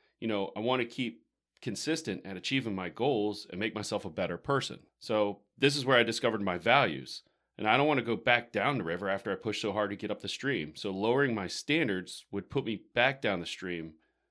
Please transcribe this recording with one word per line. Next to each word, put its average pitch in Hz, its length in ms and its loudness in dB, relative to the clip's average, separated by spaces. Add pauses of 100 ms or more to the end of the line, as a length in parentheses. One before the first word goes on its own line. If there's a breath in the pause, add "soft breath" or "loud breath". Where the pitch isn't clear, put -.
(200 soft breath)
you 113 80 -4
know, 101 280 -2
I 101 60 -6
wanna 123 240 2
keep - 360 -6 (400)
consistent 120 640 -4
at 95 120 -10
achieving 117 380 -2
my 92 140 -2
goals 107 600 0
and 90 100 -8
make 110 160 -2
myself 104 300 -4
a 92 40 -6
better 87 280 -4
person. - 480 -2 (140)
So 104 420 0 (160)
this 143 180 4
is 139 100 -2
where 131 120 6
I 117 60 8
discovered 110 380 0
my 92 160 0
values. 87 680 2 (340)
And 104 100 -2
I 113 100 6
don't 143 100 4
wanna 143 160 4
go 117 140 0
back 120 340 2
down 123 260 0
the 98 60 -4
river 90 260 -4
after 98 220 -2
I 95 40 0
pushed 104 260 -4
so 104 100 0
hard 104 180 0
to 101 60 -4
get 104 160 -6
up 104 100 -4
the 101 60 -8
stream. 95 480 -4
So 101 160 -6
lowering 117 420 2
my 98 140 -2
standards 107 840 -2
would 101 200 -6
put 139 160 -2
me 107 180 -6 (100)
back 123 280 2
down 98 180 0
the 85 60 -6
stream. 82 480 -8 (380)